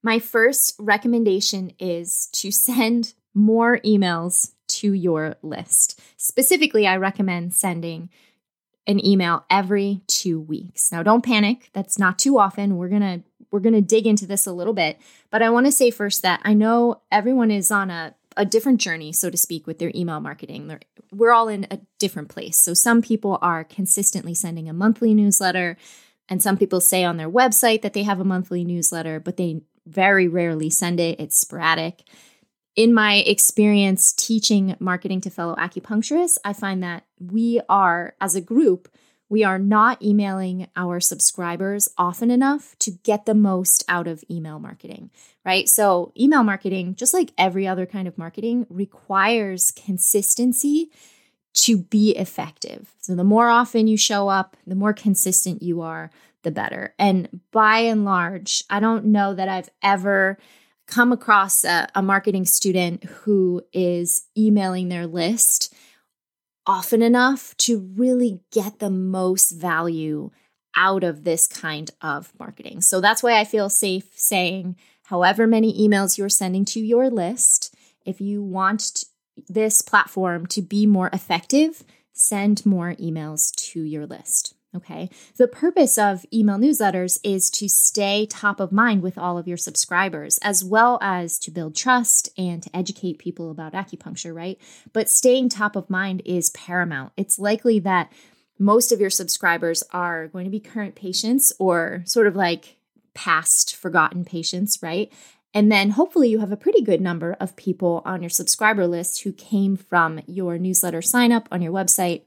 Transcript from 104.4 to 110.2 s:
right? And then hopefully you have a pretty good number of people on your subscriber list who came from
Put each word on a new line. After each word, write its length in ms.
right? 320
And 180
then 200
hopefully 400
you 80
have 120
a 60
pretty 240
good 220
number 360
of 180
people 500
on 160
your 80
subscriber 560
list 380
who 100
came 420
from 500